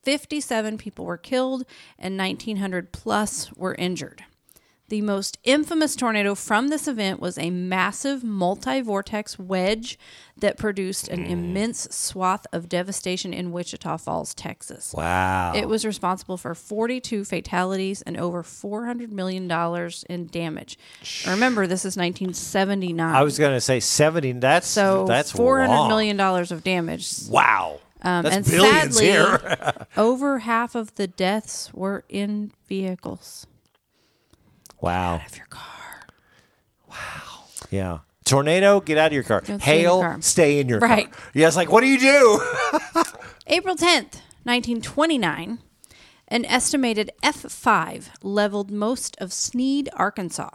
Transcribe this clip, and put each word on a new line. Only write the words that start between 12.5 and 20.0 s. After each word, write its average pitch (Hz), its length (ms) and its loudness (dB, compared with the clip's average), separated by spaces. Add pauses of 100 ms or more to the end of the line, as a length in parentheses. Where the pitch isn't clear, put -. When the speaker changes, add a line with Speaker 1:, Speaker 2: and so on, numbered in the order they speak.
Speaker 1:
of 170 160 -8
devastation 185 640 -4
in 175 200 -8
Wichita 170 460 -8
Falls, - 360 -6
Texas. - 580 -12
Speaker 2:
Wow. 92 640 0
Speaker 1:
It - 140 -2
was 214 160 -2
responsible 190 520 -6
for 170 200 -10
forty-two 226 680 -6
fatalities 190 800 -4
and 170 140 -10
over 175 260 -4
four 208 440 -10
hundred 240 260 -8
million 185 340 -6
dollars 170 640 -4